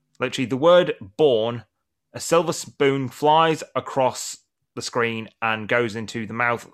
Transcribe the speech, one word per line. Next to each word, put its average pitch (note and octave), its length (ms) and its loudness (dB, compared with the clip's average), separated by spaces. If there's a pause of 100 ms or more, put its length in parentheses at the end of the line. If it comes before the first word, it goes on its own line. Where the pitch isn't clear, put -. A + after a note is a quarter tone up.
(180)
Literally, B2+ 280 -4
the B2+ 100 -4
word E3+ 380 4 (220)
"born," A#2+ 480 2 (500)
a - 60 -12
silver E3 340 0
spoon C#3 540 -2
flies D#3 540 2 (140)
across - 600 -2 (360)
the A#2+ 80 -12
screen A2+ 460 -4 (140)
and A2 260 -4
goes A#2+ 280 0
into A2+ 300 -8
the G2+ 60 -12
mouth A#2+ 420 -2